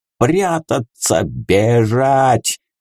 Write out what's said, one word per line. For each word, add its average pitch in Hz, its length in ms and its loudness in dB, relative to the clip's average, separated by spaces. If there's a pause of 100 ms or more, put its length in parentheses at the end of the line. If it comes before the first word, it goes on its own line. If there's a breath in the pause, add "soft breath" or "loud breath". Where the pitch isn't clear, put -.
(180)
Прятаться! 147 1080 -2
Бежать!» 117 1300 0 (220)